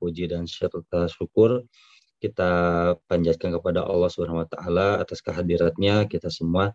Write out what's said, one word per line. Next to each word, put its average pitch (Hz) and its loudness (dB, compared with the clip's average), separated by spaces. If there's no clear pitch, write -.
Puji 87 -4
dan 85 -6
serta 87 -4
syukur 113 2
kita 87 0
panjatkan 85 0
kepada 85 -2
Allah 90 2
Subhanahu 82 -4
wa 82 -6
taala 90 0
atas 90 -6
kehadiratnya. 87 2
Kita 85 -6
semua 92 0